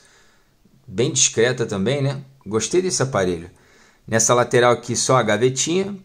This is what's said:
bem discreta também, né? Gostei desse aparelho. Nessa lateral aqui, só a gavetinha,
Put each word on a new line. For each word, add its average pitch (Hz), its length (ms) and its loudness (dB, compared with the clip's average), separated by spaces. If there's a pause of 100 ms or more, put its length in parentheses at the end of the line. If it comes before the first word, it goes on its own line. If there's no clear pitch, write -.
(880)
bem 120 260 -2
discreta 123 540 0
também, 104 340 -2
né? 139 220 -4 (240)
Gostei 110 340 -2
desse 180 220 -2
aparelho. 92 480 -2 (600)
Nessa 113 240 2
lateral 120 380 4
aqui, 113 240 -4
só 131 220 2
a 120 40 4
gavetinha, 131 840 0